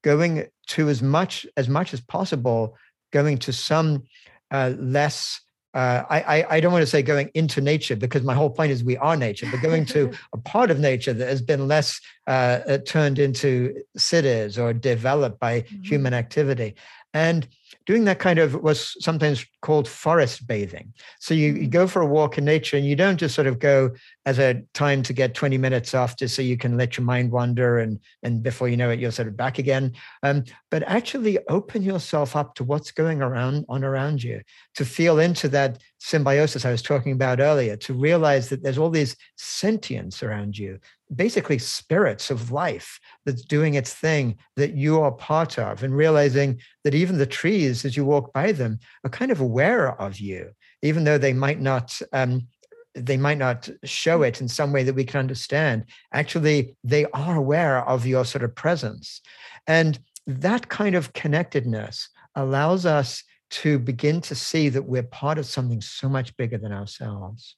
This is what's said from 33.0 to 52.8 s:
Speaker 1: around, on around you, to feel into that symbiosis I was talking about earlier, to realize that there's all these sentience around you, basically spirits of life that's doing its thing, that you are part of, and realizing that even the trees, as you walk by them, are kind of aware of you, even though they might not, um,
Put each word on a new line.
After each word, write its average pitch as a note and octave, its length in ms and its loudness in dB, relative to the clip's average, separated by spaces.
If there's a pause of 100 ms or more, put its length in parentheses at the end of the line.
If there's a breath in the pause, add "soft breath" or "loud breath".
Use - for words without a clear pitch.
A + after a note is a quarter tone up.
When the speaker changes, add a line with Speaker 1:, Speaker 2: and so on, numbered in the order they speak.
Speaker 1:
around, C3 480 -2
on C3 140 -4
around C3+ 400 -2
you, A2 180 -8 (320 soft breath)
to D3 100 -4
feel D#3+ 360 4
into E3 300 2
that C3+ 320 0 (180 soft breath)
symbiosis C#3+ 640 2
I B2 60 2
was A#2 100 0
talking C#3 320 0
about B2+ 260 0
earlier, C3+ 380 2
to - 160 -8
realize C#3+ 560 2
that A2 120 -4
there's C3 160 -2
all D#3+ 120 2
these D3+ 260 0 (220 soft breath)
sentience - 840 -4
around G#2 360 -6
you, F#2+ 220 -10 (360 soft breath)
basically F3 440 0
spirits - 680 -2
of A#2+ 220 -4
life D3 480 -6 (260 loud breath)
that's B2 180 -4
doing D3 320 2
its C3 180 -2
thing, C#3+ 440 0 (180 soft breath)
that C#3+ 200 0
you D3+ 260 2
are C#3+ 100 2
part D#3 460 -2
of, G#2 240 -4
and C3+ 140 -2
realizing C#3+ 640 4 (240 loud breath)
that D3 100 2
even F3+ 240 2
the C3+ 80 4
trees, D3 600 0
as C3 120 -2
you C#3+ 80 0
walk C#3 280 2
by E3+ 180 0
them, A#2+ 280 -2 (240 soft breath)
are C3 60 -4
kind B3+ 220 -2
of E3+ 80 0
aware C3+ 600 2
of G2 200 -8
you, F#2 320 -10 (320 soft breath)
even D#3 200 0
though D3 140 4
they C3+ 160 4
might C#3 260 0
not, C3 400 -2 (140)
um, B2+ 340 0 (460)